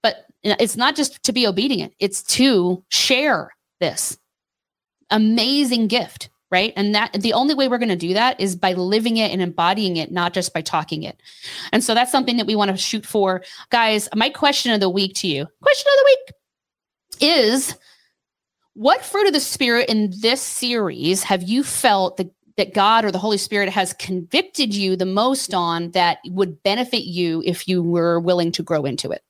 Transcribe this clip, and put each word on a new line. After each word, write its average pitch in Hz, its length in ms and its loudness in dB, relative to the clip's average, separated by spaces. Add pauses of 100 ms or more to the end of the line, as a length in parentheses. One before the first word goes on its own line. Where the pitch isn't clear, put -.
but - 200 -2 (200)
it's 214 320 0
not 262 200 0
just - 280 -4
to 247 80 2
be 240 160 2
obedient. 190 500 -2
It's 196 240 -2 (120)
to 185 560 4
share 262 600 0 (300)
this - 360 -4 (960)
amazing 233 760 2
gift," - 420 -4 (200)
right? 196 260 0
And 208 180 0
that 214 200 0
the 220 180 0
only 285 220 2
way 269 140 2
we're 240 100 0
gonna 226 180 0
do 170 180 -2
that 247 260 0
is 190 160 -2
by 185 180 0
living 214 420 0
it 220 160 0
and 190 80 -2
embodying 180 560 0
it, 160 160 -4
not 175 220 -2
just 180 180 -4
by 165 100 -4
talking 156 400 -4
it. - 180 -12 (520)
And 214 100 2
so 226 120 0
that's 247 180 2
something 254 240 0
that 220 100 -2
we 220 100 0
wanna 196 200 0
shoot 208 300 -6
for. 190 360 0 (280)
Guys, 220 440 2
my 226 160 2
question 285 420 0
of 208 80 2
the 190 100 2
week 190 260 -2
to 196 120 -4
you, 143 180 -4 (160)
question 554 300 2
of 554 60 6
the 539 80 6
week - 1300 -2
is, 262 420 2 (1000)
what 285 300 2
fruit 403 220 0
of 370 80 2
the 294 60 2
Spirit 240 500 0
in 214 300 0
this 233 200 0
series 190 840 -2
have 190 180 0
you 220 200 0
felt 196 540 0
that, 180 140 -6 (260)
that 196 180 -2
God 214 300 4
or 208 60 0
the 180 80 -4
Holy 208 200 0
Spirit 202 300 -2
has 190 260 -2
convicted 214 800 -2
you 190 220 0
the 180 100 -2
most 226 480 0
on 170 360 -2
that 175 360 2
would 180 360 -4
benefit 240 420 -2
you 170 400 -2
if 175 240 -4
you 180 140 0
were 170 360 2
willing 170 340 0
to 170 100 -6
grow 151 220 -2
into 123 260 -6
it? - 200 -8